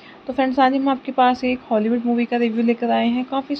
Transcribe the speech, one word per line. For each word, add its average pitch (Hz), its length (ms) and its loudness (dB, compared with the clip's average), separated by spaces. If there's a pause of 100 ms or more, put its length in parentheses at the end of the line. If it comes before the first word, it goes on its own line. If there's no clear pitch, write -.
(280)
तो 262 60 -6
फ्रेंड्स, 262 260 0
आज 262 160 4
हम 269 140 0
आपके 262 220 -4
पास 254 320 2
एक 254 280 -2
हॉलीवुड 233 340 0
मूवी 240 200 0
का 240 120 -2
रिव्यू 233 260 0
लेकर 233 280 0
आए 226 160 2
हैं। 247 240 -2
काफ़ी 277 280 -4